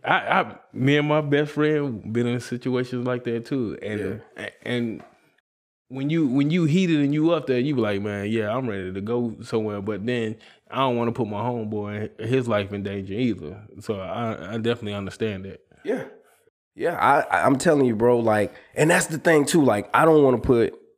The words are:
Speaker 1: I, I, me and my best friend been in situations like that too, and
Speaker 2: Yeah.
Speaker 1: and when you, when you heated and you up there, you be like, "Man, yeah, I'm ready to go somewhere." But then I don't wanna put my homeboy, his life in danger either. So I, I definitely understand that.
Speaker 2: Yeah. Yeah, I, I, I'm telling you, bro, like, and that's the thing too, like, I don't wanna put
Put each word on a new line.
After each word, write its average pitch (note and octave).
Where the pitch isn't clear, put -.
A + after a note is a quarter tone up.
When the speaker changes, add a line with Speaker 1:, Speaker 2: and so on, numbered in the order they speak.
Speaker 1:
I, D#3+
I, G#2+
me C3+
and D3
my D3+
best D3
friend C#3+
been A#2+
in A#2+
situations B2
like B2
that A#2
too, A#2
and G#2
Speaker 2:
Yeah. G#2
Speaker 1:
and A#2
when C3+
you, D#3+
when C#3
you F3
heated E3
and C#3+
you D#3
up D#3
there, B2+
you C#3
be B2
like, G#2
"Man, G2+
yeah, A2
I'm C3
ready F#2+
to G2
go A#2
somewhere." G#2+
But G2+
then A2+
I -
don't C3
wanna A#2
put A2+
my G#2
homeboy, G#2+
his A#2+
life G#2
in G2+
danger G2
either. G#2
So G#2
I, G2
I A#2
definitely A2+
understand G2
that. F#2
Speaker 2:
Yeah. -
Yeah, E3
I, C#3
I, F2+
I'm C3+
telling D3
you, A#2+
bro, A#2+
like, G#2+
and D3+
that's F3
the D#3+
thing D#3
too, D#3
like, G#2
I D3+
don't D#3
wanna B2+
put A#2